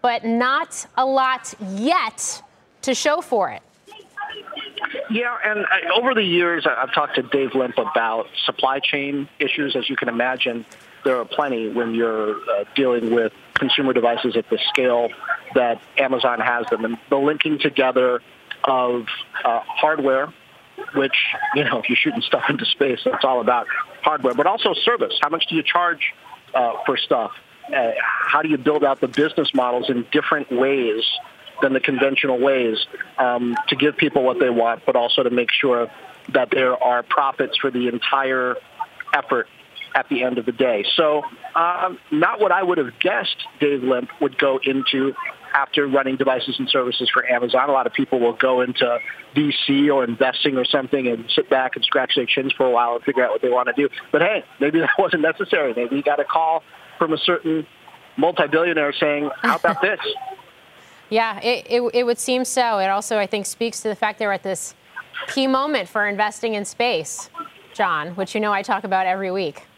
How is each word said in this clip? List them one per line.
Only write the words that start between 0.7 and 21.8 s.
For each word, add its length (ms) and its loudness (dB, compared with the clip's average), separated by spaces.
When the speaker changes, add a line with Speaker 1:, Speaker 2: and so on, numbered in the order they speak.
Speaker 1:
a 80 2
lot 480 0
yet 680 -2
to 120 0
show 260 0
for 300 0
it. 120 -12
Speaker 2:
Yeah, 340 -2
and 220 0
I, 320 0
over 160 0
the 80 2
years, 440 2
I, 160 0
I've 120 -4
talked 220 -2
to 60 0
Dave 320 -2
Limp 240 0
about 500 0
supply 340 0
chain 500 -2
issues. 340 -2
As 160 -2
you 60 -2
can 120 -2
imagine, 560 -2
there 120 4
are 80 -2
plenty 440 -2
when 260 -2
you're, 420 0
uh, 280 -2
dealing 360 2
with 200 2
consumer 380 0
devices 440 0
at 140 -2
the 80 0
scale 400 2
that 260 2
Amazon 400 2
has 300 0
them. 160 -2
And 120 -2
the 100 2
linking 400 0
together 640 2
of, 440 0
uh, 220 0
hardware, 680 0
which, 400 0
you 100 0
know, 140 -2
if 100 -4